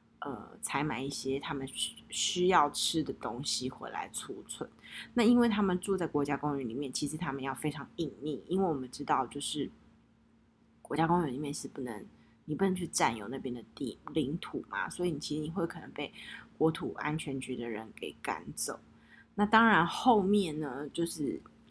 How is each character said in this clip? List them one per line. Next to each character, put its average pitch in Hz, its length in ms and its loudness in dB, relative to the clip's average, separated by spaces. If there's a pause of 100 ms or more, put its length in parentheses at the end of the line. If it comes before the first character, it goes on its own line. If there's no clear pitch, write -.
(200)
呃， 120 420 -10
采 143 220 -2
买 131 180 -2
一 135 80 -4
些 135 300 -2
他 147 120 -6
们 135 140 -4
需-， - 300 -6 (120)
需 - 380 0
要 160 240 6
吃 - 320 0
的 - 120 -4
东 120 300 -6
西 - 240 -2
回 127 220 -8
来 - 220 -8
储 - 360 -6
存。 - 220 -8 (420)
那 247 120 4
因 247 140 8
为 240 100 6
他 214 120 2
们 185 200 4
住 196 160 0
在 180 100 0
国 147 180 2
家 143 120 0
公 143 200 -2
园 135 100 -4
里 110 60 -6
面， 135 200 -4
其 147 160 -2
实 156 80 -4
他 156 160 -4
们 135 100 -6
要 135 100 -2
非 143 160 -2
常 151 180 -4 (100)
隐 156 260 -4
秘， 147 240 -4
因 190 160 2
为 - 20 4
我 170 80 4
们 131 180 -4
知 - 140 -10
道 131 220 2
就 143 140 -8
是 143 280 -2 (1120)
国 - 160 -6
家 160 100 4
公 175 180 4
园 139 80 -2
里 123 40 -6
面 147 160 -4
是 147 140 -8
不 - 160 -10
能， 117 240 -8 (380)
你 151 100 -4
不 196 100 2
能 190 100 4
去 180 120 -2
占 143 280 2
有 104 140 -8
那 127 100 -6
边 131 140 -6
的 120 100 -8 (120)
地， 127 240 -6 (140)
领 151 260 0
土 - 320 -8
嘛， 98 180 -2
所 175 160 -4
以 180 60 2
你 147 80 -2
其 147 180 -4
实 156 60 -4
你 156 80 -4
会 175 160 0
可 165 140 -10
能 - 100 -14
被 - 200 -6 (460)
国 160 140 6
土 160 240 -4
安 151 240 -2
全 139 220 -4
局 131 160 -6
的 117 120 -4
人 110 260 -8
给 - 280 -8
赶 82 220 -4 (100)
走。 - 240 0 (560)
那 202 100 2
当 220 220 8
然 180 180 8
后 214 380 4
面 185 380 4
呢， 143 300 -4
就 170 140 0
是 143 380 -2 (280)